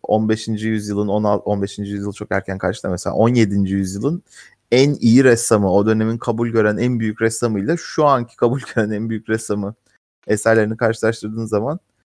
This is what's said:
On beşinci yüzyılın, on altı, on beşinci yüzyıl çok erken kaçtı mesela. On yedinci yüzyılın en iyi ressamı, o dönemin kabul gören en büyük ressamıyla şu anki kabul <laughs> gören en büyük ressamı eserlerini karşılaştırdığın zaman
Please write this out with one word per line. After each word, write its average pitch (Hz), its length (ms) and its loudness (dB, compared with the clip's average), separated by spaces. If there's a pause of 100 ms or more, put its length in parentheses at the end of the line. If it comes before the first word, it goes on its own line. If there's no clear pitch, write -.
On 110 260 0
beşinci 110 400 -2
yüzyılın, 104 400 -2
on 107 160 0
altı, 104 200 0
on 104 180 -2
beşinci 101 280 -8
yüzyıl 101 220 -8
çok - 200 -8
erken 95 260 -4
kaçtı 95 320 -4
mesela. - 240 -6
On 113 200 4
yedinci 101 400 2
yüzyılın 101 480 -2 (500)
en 139 280 4
iyi 120 240 6
ressamı, 113 480 4
o 101 140 4
dönemin 110 320 0
kabul 117 300 -2
gören 107 280 2
en 123 240 0
büyük 110 220 -2
ressamıyla 113 540 -2
şu - 280 -2
anki 127 320 0
kabul 131 240 0
<laughs> - 140 -12
gören 110 160 0
en 110 200 -4
büyük 110 180 -6
ressamı 107 460 -2 (520)
eserlerini 110 500 2
karşılaştırdığın 113 680 -2
zaman 110 340 -2 (360)